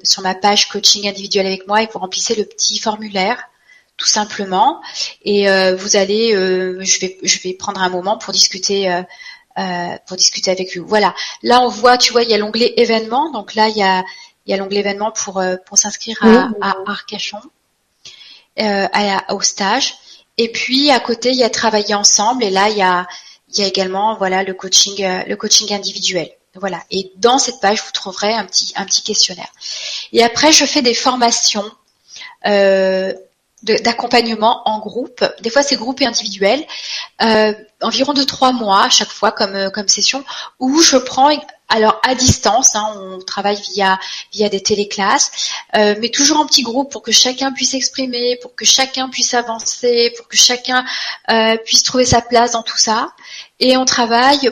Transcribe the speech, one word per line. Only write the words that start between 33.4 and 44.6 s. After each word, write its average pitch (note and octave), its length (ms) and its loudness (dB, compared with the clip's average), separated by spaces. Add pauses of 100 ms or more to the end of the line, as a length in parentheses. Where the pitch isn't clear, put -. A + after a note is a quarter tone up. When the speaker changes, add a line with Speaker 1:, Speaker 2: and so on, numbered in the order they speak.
Speaker 1:
de, A3 200 0
d'accompagnement A#3 840 0
en G#3+ 120 0
groupe. G#3+ 460 -6 (160)
Des A3+ 100 -6
fois, C#4 120 4
c'est C4+ 140 -2
groupe C4 240 -8
et C4+ 60 2
individuel. A3+ 580 0 (580)
Euh, G#3+ 300 4 (280)
environ C4 320 0
de C#4 100 0
trois C4 300 2
mois G#3+ 320 2
à B3 60 0
chaque - 200 2
fois G#3+ 220 0
comme, G3 220 -2
euh, G3 160 -2
comme G3 180 -6
session, C4 360 0 (360)
où C4+ 200 2
je D4+ 160 4
prends, C4 340 4 (380)
alors A3 360 4
à C4 100 2
distance, B3 640 2
hein, G#3+ 200 -2
on F#3+ 220 -14
travaille G3+ 420 -2 (140)
via, F#3+ 240 4 (340)
via G#3 160 0
des G3 140 -2